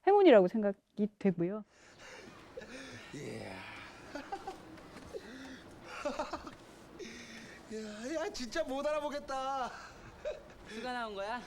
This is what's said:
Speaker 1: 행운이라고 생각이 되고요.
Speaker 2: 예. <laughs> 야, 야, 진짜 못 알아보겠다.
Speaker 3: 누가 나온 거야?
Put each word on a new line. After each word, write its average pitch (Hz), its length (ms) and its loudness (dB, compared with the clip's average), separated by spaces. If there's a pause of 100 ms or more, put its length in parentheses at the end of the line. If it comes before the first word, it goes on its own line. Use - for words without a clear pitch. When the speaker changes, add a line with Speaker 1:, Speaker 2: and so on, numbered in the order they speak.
Speaker 1:
행운이라고 339 420 12
생각이 202 600 0 (100)
되고요. 190 460 2 (1500)
Speaker 2:
예. 110 380 -8
<laughs> 95 60 -10 (4000)
야, 214 400 -6 (120)
야, 415 60 -4
진짜 277 320 -2
못 277 220 -2
알아보겠다. 277 840 0 (1040)
Speaker 3:
누가 233 180 -4
나온 233 220 -2
거야? 208 320 -2